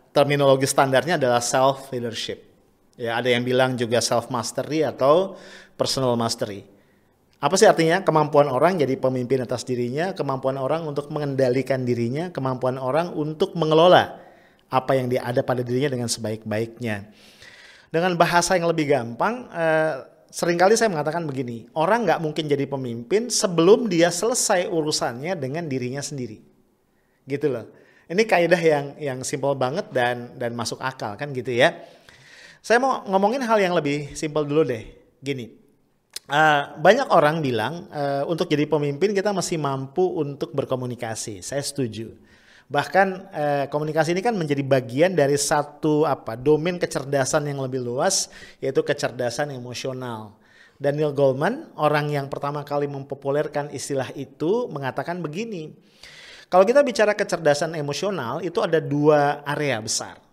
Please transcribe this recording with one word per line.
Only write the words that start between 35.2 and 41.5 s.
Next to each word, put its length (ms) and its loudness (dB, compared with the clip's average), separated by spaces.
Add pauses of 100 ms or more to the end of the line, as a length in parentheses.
eh, 320 4 (160)
banyak 320 4
orang 320 4
bilang, 480 -4
eh, 320 -4
untuk 240 -4
jadi 240 0
pemimpin 400 0
kita 240 -2
mesti 240 -4
mampu 560 -2
untuk 400 -6
berkomunikasi. 880 -6
Saya 160 -6